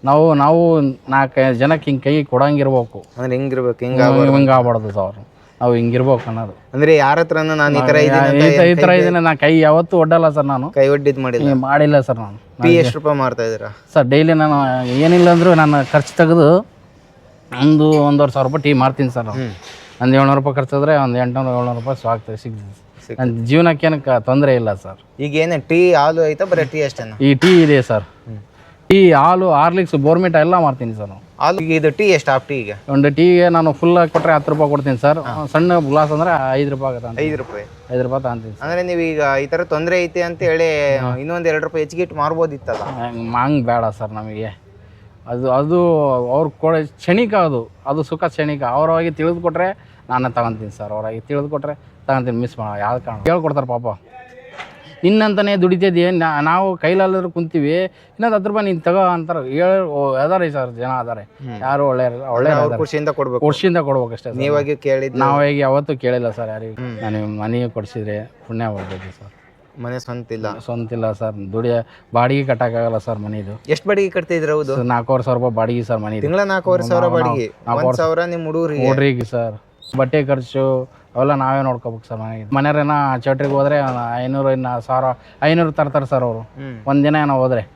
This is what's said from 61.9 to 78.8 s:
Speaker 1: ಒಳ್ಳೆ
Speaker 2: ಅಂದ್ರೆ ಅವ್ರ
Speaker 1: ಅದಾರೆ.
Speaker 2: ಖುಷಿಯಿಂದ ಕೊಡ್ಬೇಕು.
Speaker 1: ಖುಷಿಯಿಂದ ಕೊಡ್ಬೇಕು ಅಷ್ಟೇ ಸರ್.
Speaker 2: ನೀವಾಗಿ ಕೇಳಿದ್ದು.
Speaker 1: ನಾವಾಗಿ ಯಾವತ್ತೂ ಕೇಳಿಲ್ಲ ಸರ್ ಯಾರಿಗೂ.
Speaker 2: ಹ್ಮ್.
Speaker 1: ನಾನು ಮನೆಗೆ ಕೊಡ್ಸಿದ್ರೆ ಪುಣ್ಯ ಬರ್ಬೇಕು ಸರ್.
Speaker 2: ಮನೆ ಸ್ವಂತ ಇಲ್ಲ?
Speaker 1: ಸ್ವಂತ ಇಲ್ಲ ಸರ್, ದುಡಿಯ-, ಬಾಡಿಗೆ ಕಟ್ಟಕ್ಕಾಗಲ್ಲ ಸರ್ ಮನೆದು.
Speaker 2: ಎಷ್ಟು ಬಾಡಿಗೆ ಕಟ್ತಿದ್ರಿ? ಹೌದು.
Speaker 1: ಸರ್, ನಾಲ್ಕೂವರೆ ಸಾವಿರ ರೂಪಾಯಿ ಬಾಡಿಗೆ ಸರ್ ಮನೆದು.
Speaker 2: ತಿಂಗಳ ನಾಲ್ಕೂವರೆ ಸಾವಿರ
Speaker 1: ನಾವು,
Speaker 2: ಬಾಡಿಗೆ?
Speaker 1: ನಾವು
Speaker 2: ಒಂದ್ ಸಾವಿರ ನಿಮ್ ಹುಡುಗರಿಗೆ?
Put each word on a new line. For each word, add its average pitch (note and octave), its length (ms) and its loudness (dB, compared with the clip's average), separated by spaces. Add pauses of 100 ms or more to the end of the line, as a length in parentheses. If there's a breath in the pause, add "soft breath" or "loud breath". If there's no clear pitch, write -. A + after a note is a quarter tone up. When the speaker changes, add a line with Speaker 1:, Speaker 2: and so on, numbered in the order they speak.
Speaker 1:
ಒಳ್ಳೆ B2 220 -4
Speaker 2:
ಅಂದ್ರೆ C3 280 0
ಅವ್ರ D3 120 0
Speaker 1:
ಅದಾರೆ. A#2 120 -4
Speaker 2:
ಖುಷಿಯಿಂದ D3+ 320 -4
ಕೊಡ್ಬೇಕು. C3+ 300 -4
Speaker 1:
ಖುಷಿಯಿಂದ D3+ 380 2
ಕೊಡ್ಬೇಕು C3+ 360 -2
ಅಷ್ಟೇ A#2 160 -12
ಸರ್. A#2+ 80 -10
Speaker 2:
ನೀವಾಗಿ C#3+ 380 0
ಕೇಳಿದ್ದು. C3+ 440 -2
Speaker 1:
ನಾವಾಗಿ C#3+ 380 2
ಯಾವತ್ತೂ C#3 400 0
ಕೇಳಿಲ್ಲ B2 320 -2
ಸರ್ A2 200 -8
ಯಾರಿಗೂ. A2 240 -12
Speaker 2:
ಹ್ಮ್. A#2 280 -12
Speaker 1:
ನಾನು G#2+ 380 -6
ಮನೆಗೆ A#2 300 -4
ಕೊಡ್ಸಿದ್ರೆ G#2+ 640 -10 (160)
ಪುಣ್ಯ A2+ 200 -6
ಬರ್ಬೇಕು F#2+ 520 -10
ಸರ್. G2 120 -20 (500)
Speaker 2:
ಮನೆ A#2+ 180 -10
ಸ್ವಂತ A#2+ 320 -12
ಇಲ್ಲ? A2 280 -10
Speaker 1:
ಸ್ವಂತ A#2 340 -10
ಇಲ್ಲ A2+ 180 -4
ಸರ್, G2+ 420 -10
ದುಡಿಯ-, A#2 320 -2 (280 soft breath)
ಬಾಡಿಗೆ B2+ 340 0
ಕಟ್ಟಕ್ಕಾಗಲ್ಲ A#2 500 -2
ಸರ್ G#2+ 220 -8
ಮನೆದು. G#2 420 -10 (100)
Speaker 2:
ಎಷ್ಟು D#3 180 -6
ಬಾಡಿಗೆ G3 200 0
ಕಟ್ತಿದ್ರಿ? E3 420 -4
ಹೌದು. D3 240 -2
Speaker 1:
ಸರ್, A#2+ 100 -4
ನಾಲ್ಕೂವರೆ B2 380 -2
ಸಾವಿರ B2+ 140 -2
ರೂಪಾಯಿ B2 160 -2
ಬಾಡಿಗೆ A2+ 300 -2
ಸರ್ A2+ 160 -4
ಮನೆದು. G#2+ 220 -6
Speaker 2:
ತಿಂಗಳ E3 180 -2
ನಾಲ್ಕೂವರೆ F#3 440 -2
ಸಾವಿರ F3 200 0
Speaker 1:
ನಾವು, E3+ 100 0
Speaker 2:
ಬಾಡಿಗೆ? B2+ 380 -2 (160)
Speaker 1:
ನಾವು B2+ 200 -2
Speaker 2:
ಒಂದ್ B2+ 100 0
ಸಾವಿರ D#3+ 260 0
ನಿಮ್ E3+ 220 -6
ಹುಡುಗರಿಗೆ? D#3 420 -4